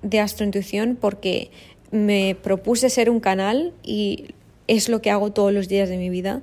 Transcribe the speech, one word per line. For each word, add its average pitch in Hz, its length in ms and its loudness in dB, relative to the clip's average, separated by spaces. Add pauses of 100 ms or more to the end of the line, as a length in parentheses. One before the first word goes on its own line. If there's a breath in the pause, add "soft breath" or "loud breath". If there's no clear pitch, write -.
de 214 160 0
astrointuición, 208 800 -2
porque 196 480 -2 (400 loud breath)
me 202 540 2
propuse 214 480 2
ser 233 180 2
un 233 100 4
canal 214 640 0
y - 540 -4 (320)
es 220 220 2
lo 226 120 0
que 214 100 2
hago 208 200 0
todos 202 220 2
los 196 140 0
días 196 220 2
de 185 80 -4
mi 180 120 -2
vida 185 340 -4